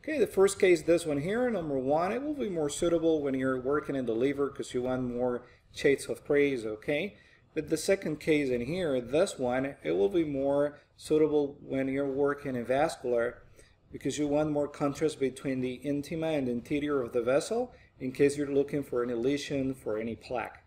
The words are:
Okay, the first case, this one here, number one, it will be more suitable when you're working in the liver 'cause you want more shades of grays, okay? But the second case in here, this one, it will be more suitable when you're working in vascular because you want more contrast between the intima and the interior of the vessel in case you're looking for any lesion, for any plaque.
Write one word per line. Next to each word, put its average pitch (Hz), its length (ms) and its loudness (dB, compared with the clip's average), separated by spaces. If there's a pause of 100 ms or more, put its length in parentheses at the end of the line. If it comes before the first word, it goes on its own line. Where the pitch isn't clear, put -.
Okay, 302 160 -4
the 214 80 4
first 196 320 4
case, 180 240 6
this 165 240 4
one 143 160 -2
here, 220 300 -2
number 160 260 -2
one, 151 340 0
it 254 120 -4
will 302 100 -4
be 247 160 -4
more 160 180 -2
suitable 160 540 2
when 139 140 0
you're 131 260 0
working 143 340 -2
in 127 120 -2
the 113 80 0
liver 135 340 0
'cause - 240 -10
you 123 80 0
want 127 220 -2
more 123 420 -2 (260)
shades - 360 2
of - 180 -8
grays, 143 400 2
okay? 147 500 -4 (380)
But 151 160 -6
the 160 80 0
second 190 420 0
case 147 300 2
in 123 120 0
here, 147 400 -2
this 147 360 0
one, 131 460 -2
it 151 80 -2
will 196 180 2
be 175 140 2
more 143 560 0 (180)
suitable 151 640 2
when 135 260 -2
you're 139 240 -2
working 139 440 0
in 117 100 -4
vascular 123 760 0 (480)
because 131 260 -4
you 147 100 0
want 151 220 2
more 147 180 0
contrast 147 520 -2
between 131 420 -2
the 127 240 -4
intima 156 500 -2
and 135 120 0
the 123 60 0
interior 143 500 -2
of 117 100 -8
the 123 80 2
vessel 165 500 0 (280)
in 131 120 -6
case 143 240 4
you're 143 120 -4
looking 143 340 0
for 123 220 -2
any 123 100 -4
lesion, 135 640 -2
for 110 240 -4
any 113 160 -6
plaque. 110 520 -8